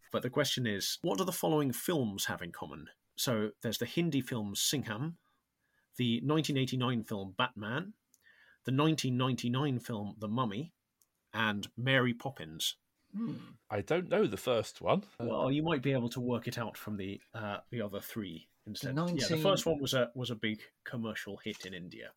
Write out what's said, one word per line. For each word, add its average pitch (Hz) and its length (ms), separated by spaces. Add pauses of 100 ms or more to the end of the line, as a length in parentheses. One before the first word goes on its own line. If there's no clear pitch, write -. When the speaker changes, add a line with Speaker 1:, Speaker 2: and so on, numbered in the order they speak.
(120)
Speaker 1:
But 110 100
the 127 80
question 131 360
is, 101 360
what 196 160
do 190 60
the 180 80
following 151 400
films 117 540
have 90 160
in 85 100
common? 76 360 (280)
So 107 340 (120)
there's 110 160
the 113 80
Hindi 165 340
film 107 340
Singham, 127 600 (800)
the 117 260
nineteen 147 360
eighty-nine 127 460
film 98 340
Batman, 127 560 (720)
the 127 80
nineteen 139 440
ninety-nine 127 600
film 104 400
The 107 100
Mummy, 117 440 (600)
and 107 340 (100)
Mary 127 360
Poppins. 82 640 (400)
Speaker 2:
Hmm. 208 160 (380)
Speaker 3:
I 107 100
don't 170 300
know 202 160
the 104 100
first 113 460
one. 131 220 (140)
Speaker 1:
Well, 117 320
you 147 120
might 160 200
be 139 100
able 120 180
to 127 100
work 120 280
it 117 100
out 110 180
from 107 220
the, 98 200 (160)
uh, 104 240 (120)
the 117 100
other 98 200
three 90 480 (180)
instead. 127 280
Speaker 2:
The 151 60
Speaker 1:
Yeah, 175 60
the 175 60
Speaker 2:
nineteen 156 300
Speaker 1:
first 180 220
one 160 160
was 131 140
a, 123 200
was 123 160
a 120 40
big 107 260 (240)
commercial 107 540
hit - 260
in 92 80
India, - 440